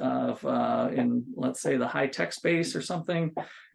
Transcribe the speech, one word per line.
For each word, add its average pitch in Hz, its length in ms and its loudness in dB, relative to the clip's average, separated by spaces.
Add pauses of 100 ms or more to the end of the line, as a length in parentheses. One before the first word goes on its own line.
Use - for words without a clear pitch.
of, 127 420 0
uh, 120 480 2
in, 123 320 2 (120)
let's 131 260 -2
say, 139 160 2
the 120 100 2
high 139 200 0
tech 170 260 -2
space 170 420 0
or 165 60 -2
something, 165 500 -2 (440)